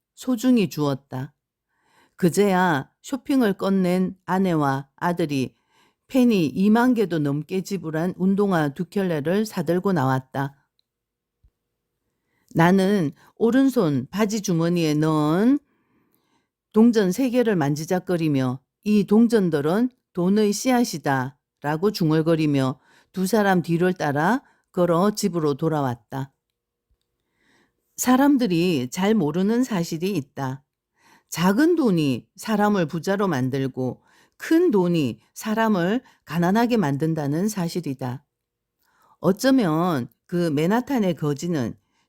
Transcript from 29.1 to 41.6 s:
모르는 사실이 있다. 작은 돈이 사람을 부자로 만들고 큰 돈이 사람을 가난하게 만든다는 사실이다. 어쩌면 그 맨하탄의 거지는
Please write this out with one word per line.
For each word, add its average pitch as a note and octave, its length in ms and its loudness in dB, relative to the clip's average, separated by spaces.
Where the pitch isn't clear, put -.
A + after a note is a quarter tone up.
모르는 G3 500 0
사실이 F3 520 -4
있다. C#3 480 -8
작은 G#3+ 460 2
돈이 E3 600 0
사람을 G3+ 500 0
부자로 F#3+ 420 -4
만들고 C3 720 -4
큰 E4 340 2
돈이 F3 500 0
사람을 G#3+ 680 0
가난하게 G3+ 520 0
만든다는 D#3 720 -2
사실이다. D3+ 760 -8
어쩌면 F3 880 2
그 F3 240 -2
맨하탄의 F#3+ 640 0
거지는 D3 580 -4